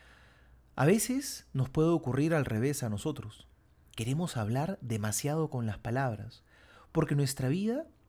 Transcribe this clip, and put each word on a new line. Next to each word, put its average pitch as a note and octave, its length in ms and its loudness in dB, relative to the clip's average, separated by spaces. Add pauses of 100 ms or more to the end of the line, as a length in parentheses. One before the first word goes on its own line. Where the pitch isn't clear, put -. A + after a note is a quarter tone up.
(760)
A C3+ 100 4
veces A#3 680 2
nos C3 160 0
puede D#3 200 4
ocurrir D#3+ 440 2
al D3+ 100 2
revés A#2+ 400 0
a A#2 60 -2
nosotros. G#2+ 580 -6 (480)
Queremos C3+ 400 -2
hablar C3 460 0
demasiado B2+ 680 -2
con B2 160 -4
las G#2+ 120 -4
palabras, A2 680 -4 (480)
porque D#3 240 2
nuestra C3+ 320 0
vida A3 400 0 (220)